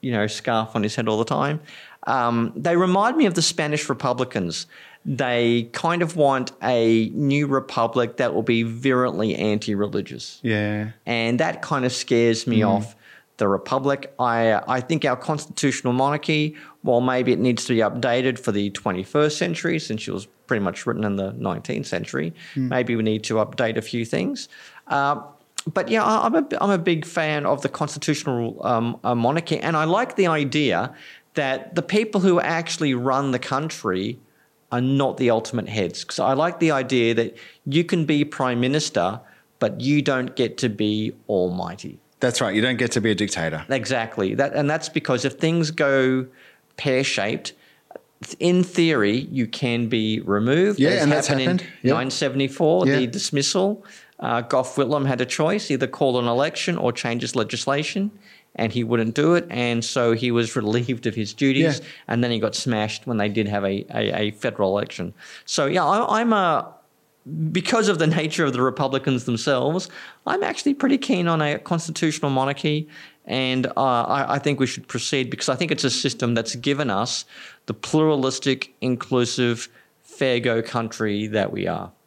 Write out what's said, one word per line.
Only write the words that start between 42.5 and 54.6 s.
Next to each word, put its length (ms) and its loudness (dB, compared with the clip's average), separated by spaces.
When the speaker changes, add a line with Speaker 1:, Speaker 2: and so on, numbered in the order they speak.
Speaker 2:
You 80 4
don't 160 2
get 140 0
to 80 0
be 100 2
a 40 4
dictator. 540 -4
Speaker 1:
Exactly. 640 -2
That, 200 0
and 140 0
that's 200 -2
because 360 -2
if 100 -2
things 360 0
go 560 2
pear-shaped, 760 -2
in 240 4
theory, 580 2
you 140 0
can 420 -2
be 320 0
removed, 580 2
Speaker 2:
Yeah, 120 4
Speaker 1:
as 120 2
Speaker 2:
and 100 4
that's 160 0
Speaker 1:
happened 140 2
in 160 2
Speaker 2:
happened. 100 -6
Yeah. 120 4
Speaker 1:
nine 160 -2
seventy-four, 760 2
Speaker 2:
Yeah. 120 4
Speaker 1:
the 80 2
dismissal. 760 -2
Uh, 240 -2
Gough 340 0